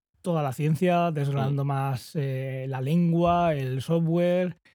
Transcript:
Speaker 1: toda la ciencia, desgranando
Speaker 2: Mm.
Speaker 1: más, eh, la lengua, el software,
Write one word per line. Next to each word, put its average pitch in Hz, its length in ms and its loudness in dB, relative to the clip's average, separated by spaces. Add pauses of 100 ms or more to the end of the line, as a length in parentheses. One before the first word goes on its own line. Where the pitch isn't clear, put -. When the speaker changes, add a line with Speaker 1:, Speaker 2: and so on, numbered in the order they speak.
(200)
Speaker 1:
toda 165 220 -2
la 135 100 -2
ciencia, 170 600 2
desgranando 139 520 0
Speaker 2:
Mm. 143 40 -2
Speaker 1:
más, 135 480 -4
eh, 131 520 -4
la 131 120 -6
lengua, 170 760 2
el 131 260 -2
software, 175 760 0 (180)